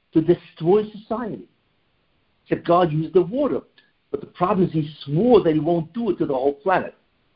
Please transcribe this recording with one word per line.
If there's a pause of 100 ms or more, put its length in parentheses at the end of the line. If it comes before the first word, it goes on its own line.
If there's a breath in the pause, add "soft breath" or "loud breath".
(140)
to
destroy
society. (960)
Except
God
used
the
water. (500)
But
the
problem
is
he (120)
swore
that
he
won't
do
it
to
the
whole
planet. (400)